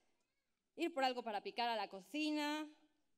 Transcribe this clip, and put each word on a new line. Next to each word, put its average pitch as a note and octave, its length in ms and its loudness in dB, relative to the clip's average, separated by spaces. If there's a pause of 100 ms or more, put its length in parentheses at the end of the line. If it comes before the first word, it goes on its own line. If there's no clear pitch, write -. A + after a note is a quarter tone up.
(760)
ir E4 180 0
por C4 120 2
algo B3 180 2
para G#3 200 -2
picar A#3 260 -2
a A3+ 80 2
la G3 120 0
cocina, D4+ 760 0 (520)